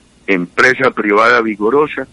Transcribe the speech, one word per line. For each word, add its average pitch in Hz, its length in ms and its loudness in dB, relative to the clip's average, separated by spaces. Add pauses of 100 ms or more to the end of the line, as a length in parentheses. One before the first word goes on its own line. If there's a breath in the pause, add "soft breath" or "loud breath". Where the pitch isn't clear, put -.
(260 loud breath)
Empresa 120 640 0
privada 110 520 2
vigorosa, 113 720 -2